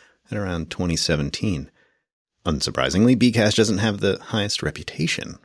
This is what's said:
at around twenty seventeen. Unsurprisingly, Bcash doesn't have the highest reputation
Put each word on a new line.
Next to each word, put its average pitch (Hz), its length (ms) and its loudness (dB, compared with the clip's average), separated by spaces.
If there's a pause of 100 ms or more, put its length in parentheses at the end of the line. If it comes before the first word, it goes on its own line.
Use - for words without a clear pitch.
(300)
at 113 60 -6
around 87 340 -4
twenty 87 260 -2
seventeen. 76 760 -2 (760)
Unsurprisingly, 82 720 2
Bcash 110 400 4
doesn't 104 220 2
have 104 220 -2
the 98 220 0
highest 104 400 -4
reputation - 840 -6